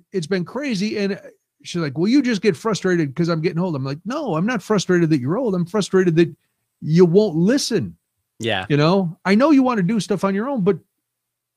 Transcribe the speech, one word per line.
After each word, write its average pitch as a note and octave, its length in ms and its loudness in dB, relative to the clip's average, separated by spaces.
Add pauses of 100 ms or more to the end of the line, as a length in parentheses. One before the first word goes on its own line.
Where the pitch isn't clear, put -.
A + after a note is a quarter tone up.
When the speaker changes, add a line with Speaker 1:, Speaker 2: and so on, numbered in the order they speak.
(120)
Speaker 1:
it's E3+ 160 -6
been F#3 160 -4
crazy. A3 540 -6
And G3 220 -4 (440)
she's F3 160 -6
like, D3 180 -6
"Well, F3 100 0
you C4+ 140 4
just A#3 200 -2
get G3+ 140 2
frustrated F3 600 -2
'cause E3+ 120 0
I'm E3 120 -2
getting D#3 180 -2
old." F3+ 160 -2
I'm C3 100 -6
like, C#3 200 -8
"No, B3 320 -4
I'm E3+ 100 0
not B3 160 -2
frustrated F3 480 0
that D#3 100 2
you're D3 180 -2
old. A3 180 -2
I'm F3 100 -2
frustrated F#3 500 2
that E3+ 120 4 (520)
you E3 240 4
won't F3+ 300 4
listen." E3+ 600 0 (420)
Speaker 2:
Yeah. G#2 300 -2
Speaker 1:
You D3 80 2
know, E3+ 480 0
I F#3+ 100 2
know C4+ 160 4
you C4+ 140 4
wanna A#3+ 180 0
do G#3+ 160 0
stuff F#3 240 -4
on G3 140 0
your A3 120 -4
own, C4+ 140 -4
but, F3+ 160 0 (800)